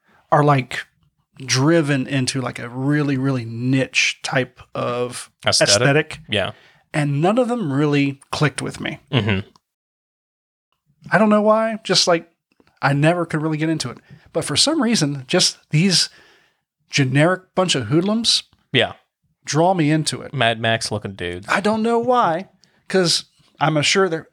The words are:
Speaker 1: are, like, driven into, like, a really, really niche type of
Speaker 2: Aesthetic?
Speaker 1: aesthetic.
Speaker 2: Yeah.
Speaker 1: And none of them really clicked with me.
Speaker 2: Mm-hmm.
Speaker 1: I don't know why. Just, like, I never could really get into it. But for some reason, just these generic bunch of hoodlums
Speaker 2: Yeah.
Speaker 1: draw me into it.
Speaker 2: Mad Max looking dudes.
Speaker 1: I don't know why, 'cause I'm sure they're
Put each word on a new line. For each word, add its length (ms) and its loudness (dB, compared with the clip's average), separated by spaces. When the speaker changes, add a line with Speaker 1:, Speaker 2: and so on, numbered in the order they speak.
Speaker 1:
are, 140 6
like, 420 0
driven 640 2
into, 340 -2
like, 200 -8
a 80 -10
really, 500 0
really 260 -2
niche 800 -2
type 380 -8
of 560 -6
Speaker 2:
Aesthetic? 300 2
Speaker 1:
aesthetic. 440 2
Speaker 2:
Yeah. 240 -4
Speaker 1:
And 260 -2
none 180 2
of 100 0
them 240 -4
really 480 0
clicked 320 -2
with 180 -10
me. 200 -8
Speaker 2:
Mm-hmm. 380 0
Speaker 1:
I 80 2
don't 120 4
know 120 4
why. 400 2
Just, 240 0
like, 240 0
I 120 0
never 340 2
could 160 -4
really 140 -2
get 120 -2
into 220 -4
it. 80 -14
But 120 -2
for 120 -4
some 260 2
reason, 440 0
just 320 0
these 380 2
generic 640 0
bunch 200 0
of 120 -2
hoodlums 580 0
Speaker 2:
Yeah. 200 2
Speaker 1:
draw 300 2
me 160 2
into 320 -2
it. 100 -14
Speaker 2:
Mad 280 0
Max 320 -2
looking 220 -6
dudes. 340 -8
Speaker 1:
I 120 0
don't 220 -2
know 160 0
why, 500 0
'cause 360 0
I'm 220 2
sure 260 2
they're 240 -6